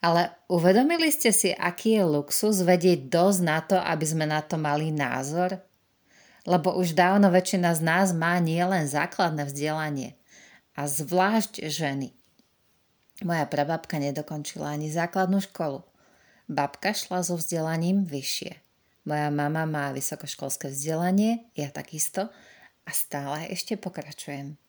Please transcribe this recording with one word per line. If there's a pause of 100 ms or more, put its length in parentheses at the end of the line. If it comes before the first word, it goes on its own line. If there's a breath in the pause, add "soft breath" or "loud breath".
ale (160)
uvedomili
ste
si,
aký
je
luxus
vedieť
dosť
na
to,
aby
sme
na
to
mali
názor? (880 soft breath)
Lebo
už
dávno
väčšina
z
nás
má
nielen
základné
vzdelanie. (600 loud breath)
A
zvlášť
ženy. (1080)
Moja
prababka
nedokončila
ani
základnú
školu. (680 soft breath)
Babka
šla
so
vzdelaním
vyššie. (400)
Moja
mama
má
vysokoškolské
vzdelanie,
ja
takisto, (560 loud breath)
a
stále
ešte
pokračujem.